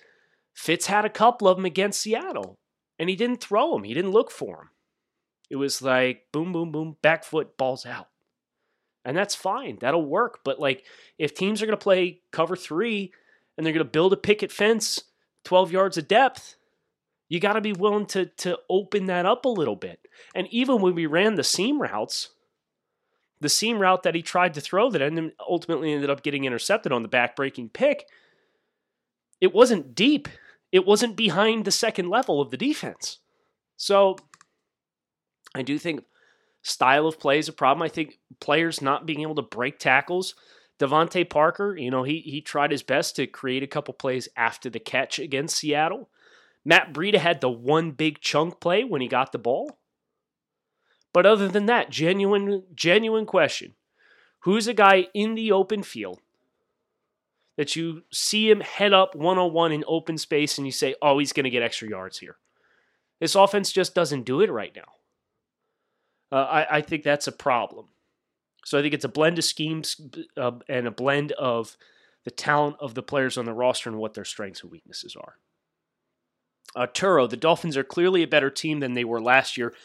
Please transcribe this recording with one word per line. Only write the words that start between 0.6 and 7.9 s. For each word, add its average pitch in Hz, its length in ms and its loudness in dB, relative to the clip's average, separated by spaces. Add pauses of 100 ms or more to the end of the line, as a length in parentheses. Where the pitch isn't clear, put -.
had 208 180 2
a - 20 -4
couple 214 400 4
of 180 80 6
'em 185 80 -4
against 185 380 -2
Seattle, 214 560 -6 (400)
and 165 100 -4
he 190 80 -2
didn't 240 240 -2
throw 254 360 0
'em. 101 80 -8
He 110 100 -8
didn't 185 180 -2
look 226 180 2
for 90 300 -12
'em. 76 100 -20 (760)
It 143 80 -8
was 135 260 -4
like, 127 480 0
boom, 170 220 -4
boom, 165 180 -4
boom, 156 320 -8
back 160 220 2
foot, - 320 -4
balls 131 280 -4
out. 120 240 -14 (960)